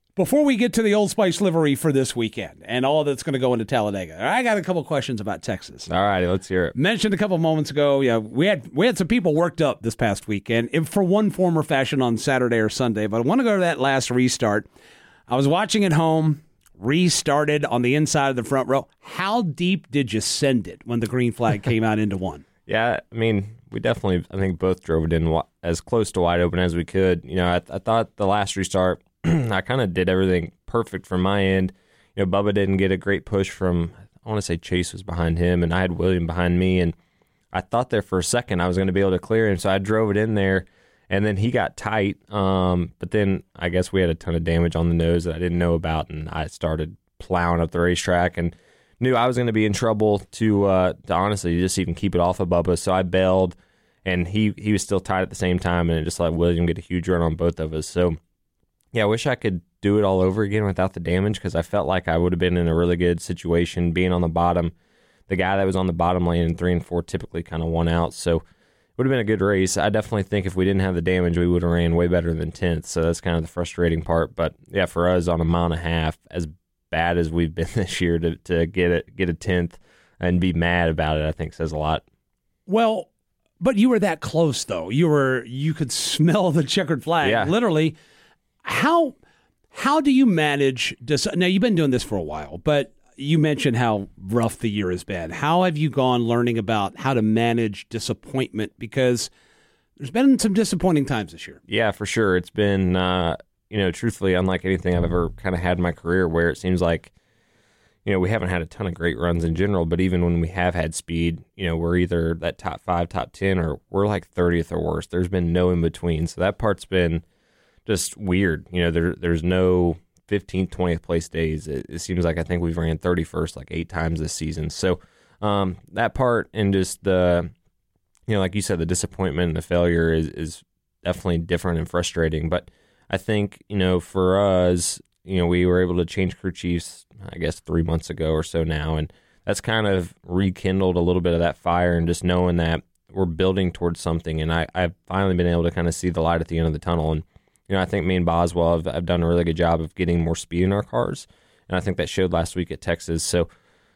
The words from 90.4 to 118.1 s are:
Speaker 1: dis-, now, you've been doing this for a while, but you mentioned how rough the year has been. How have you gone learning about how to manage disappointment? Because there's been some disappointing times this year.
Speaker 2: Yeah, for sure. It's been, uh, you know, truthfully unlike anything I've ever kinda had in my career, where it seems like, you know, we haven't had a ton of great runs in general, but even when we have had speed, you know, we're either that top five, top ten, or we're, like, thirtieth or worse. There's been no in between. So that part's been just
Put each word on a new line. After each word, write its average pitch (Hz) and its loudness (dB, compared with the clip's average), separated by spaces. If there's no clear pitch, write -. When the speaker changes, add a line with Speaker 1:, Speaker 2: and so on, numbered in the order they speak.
Speaker 1:
dis-, 139 0
now, 180 2
you've 185 2
been 240 2
doing 165 2
this 123 2
for 104 -4
a 85 -4
while, 76 -10
but 147 0
you 147 0
mentioned 147 2
how 110 0
rough 110 -2
the 117 -4
year 101 -2
has 90 -4
been. 85 -8
How 160 0
have 180 0
you 151 0
gone 127 2
learning 117 0
about 104 -2
how 135 -2
to 120 2
manage 113 0
disappointment? 117 -6
Because 123 0
there's 135 -10
been 262 4
some 214 0
disappointing 180 2
times 107 -4
this 82 -18
year. - -20
Speaker 2:
Yeah, 107 0
for 98 -6
sure. 101 2
It's 90 -2
been, 98 2
uh, 92 2
you 107 -6
know, 95 2
truthfully 98 0
unlike 92 0
anything 90 0
I've 87 2
ever 85 0
kinda 92 -6
had 87 0
in 90 -2
my 87 0
career, 87 0
where 85 2
it 71 -2
seems 90 0
like, 82 0
you 104 0
know, 95 2
we 92 2
haven't 101 -2
had 87 -2
a - -10
ton 98 -8
of 85 -6
great 80 -2
runs 85 0
in 82 0
general, 92 0
but 85 0
even 90 2
when 87 2
we 82 0
have 87 -2
had 82 -4
speed, 82 -4
you 95 -6
know, 82 -2
we're 85 0
either 85 0
that 82 -6
top - -10
five, 87 -2
top - -8
ten, 98 -2
or 80 -2
we're, 98 0
like, 101 -4
thirtieth 85 2
or 82 -2
worse. 78 -4
There's 90 -2
been 87 0
no 90 4
in 87 2
between. 82 -2
So - -6
that 95 0
part's 104 -2
been 85 0
just - -4